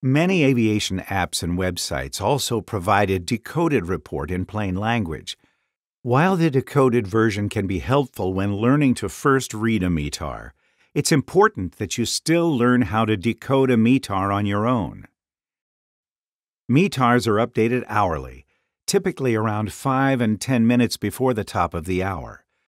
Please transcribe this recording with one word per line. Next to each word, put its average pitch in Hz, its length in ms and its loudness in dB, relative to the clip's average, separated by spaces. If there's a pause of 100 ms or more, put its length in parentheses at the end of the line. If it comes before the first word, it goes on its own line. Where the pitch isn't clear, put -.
Many 160 400 2
aviation 110 560 2
apps 90 420 -4
and 87 160 -2
websites 85 640 -4
also 117 400 0
provide 98 480 0
a 95 80 2
decoded 120 720 -2
report 76 420 -6
in 92 160 -2
plain 101 300 -4
language. 98 600 -4 (680)
While 147 320 2
the 165 160 2
decoded 127 560 2
version 104 420 0
can 98 160 -4
be 92 140 -2
helpful 107 520 -2
when 98 260 -2
learning 127 380 2
to 104 140 -6
first 135 420 0
read 107 300 0
a 90 60 0
metar, 71 640 -4 (420)
it's - 180 0
important 160 680 2
that 98 200 -6
you 117 80 0
still 165 500 0
learn 123 280 4
how 110 220 0
to 107 120 0
decode 127 540 0
a 120 60 4
metar 110 540 2
on 101 140 0
your 101 220 -2
own. 101 400 -4 (1600)
metars 123 560 4
are 107 180 2
updated 117 420 0
hourly, 76 580 -2 (420)
typically 160 480 0
around 107 380 -2
five 135 480 0
and 107 180 0
ten 120 260 0
minutes 120 320 2
before 127 360 -2
the 107 100 -2
top 87 300 -2
of 85 120 -6
the 92 180 -2
hour. 104 400 -8 (340)